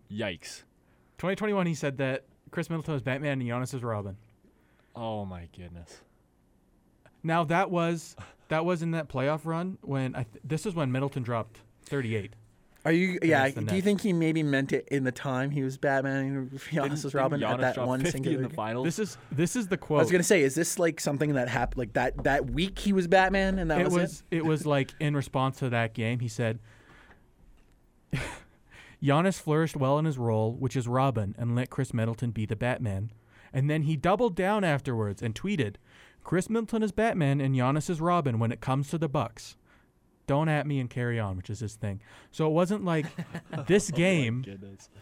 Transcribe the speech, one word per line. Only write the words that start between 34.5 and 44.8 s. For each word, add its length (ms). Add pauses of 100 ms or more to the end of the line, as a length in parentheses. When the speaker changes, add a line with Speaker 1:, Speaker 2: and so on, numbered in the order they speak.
Speaker 2:
afterwards 580
and 120
tweeted, 420 (480)
"Chris 260
Middleton 320
is 100
Batman 480
and 140
Giannis 360
is 100
Robin 380
when 140
it 80
comes 300
to 80
the 100
Bucks. 480 (720)
Don't 240
at 160
me 120
and 120
carry 280
on," 200
which 100
is 120
his 140
thing. 260 (300)
So 160
it 60
wasn't 320
like 220 (300)
Speaker 3:
<laughs> 300
Speaker 2:
this 240
Speaker 1:
<laughs> 40
Oh 0
my 40
Speaker 2:
game, 440
Speaker 1:
goodness. 480 (100)